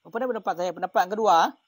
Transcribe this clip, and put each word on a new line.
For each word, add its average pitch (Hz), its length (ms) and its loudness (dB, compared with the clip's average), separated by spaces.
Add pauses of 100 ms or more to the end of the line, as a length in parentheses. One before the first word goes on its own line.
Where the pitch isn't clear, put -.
Apa 170 160 -12
dia 254 100 -2
pendapat 220 300 -4
saya? 175 160 -4
Pendapat 185 320 -2
yang 185 80 -8
kedua. 214 220 4 (320)